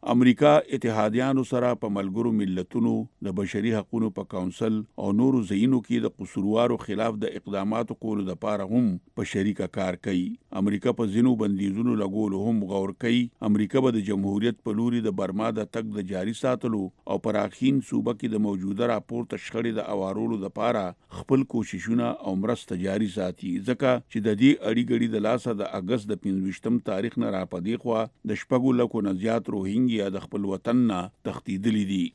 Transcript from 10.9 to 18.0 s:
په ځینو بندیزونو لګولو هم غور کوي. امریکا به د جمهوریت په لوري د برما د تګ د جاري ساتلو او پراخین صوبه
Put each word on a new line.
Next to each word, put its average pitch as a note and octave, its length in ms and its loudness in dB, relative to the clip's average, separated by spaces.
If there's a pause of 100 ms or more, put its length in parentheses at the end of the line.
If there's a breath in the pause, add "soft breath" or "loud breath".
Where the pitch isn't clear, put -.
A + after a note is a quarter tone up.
په G#2+ 140 0
ځینو B2 260 6
بندیزونو G2+ 600 0
لګولو G2 420 -2
هم G#2+ 260 0
غور G2 320 -2
کوي. A#2+ 220 4 (240)
امریکا G#2 380 4
به A#2+ 100 4
د G2 140 0
جمهوریت G2+ 580 0
په G#2 100 0
لوري A#2+ 280 0
د G2 160 -2
برما G#2 360 -2
د G2+ 140 -4
تګ A2 260 -4
د F#2+ 140 -6
جاري G2 300 -4
ساتلو A#2 400 0 (260)
او G2 180 0
پراخین A2 600 2
صوبه A2+ 260 0